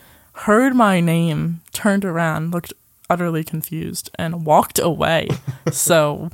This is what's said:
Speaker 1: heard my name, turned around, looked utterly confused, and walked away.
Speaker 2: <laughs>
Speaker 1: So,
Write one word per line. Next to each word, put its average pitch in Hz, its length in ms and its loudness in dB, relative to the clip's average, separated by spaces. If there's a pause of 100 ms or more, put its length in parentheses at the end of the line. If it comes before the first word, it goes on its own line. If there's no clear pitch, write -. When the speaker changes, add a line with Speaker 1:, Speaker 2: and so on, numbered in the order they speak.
(340)
Speaker 1:
heard 247 420 2
my 202 240 4
name, 165 640 0 (120)
turned 202 320 0
around, 165 460 -2
looked 175 220 -6 (360)
utterly 170 340 -2
confused, - 720 -8
and 165 300 -6
walked 165 340 2
away. 160 540 0
Speaker 2:
<laughs> - 380 -6
Speaker 1:
So, 156 640 2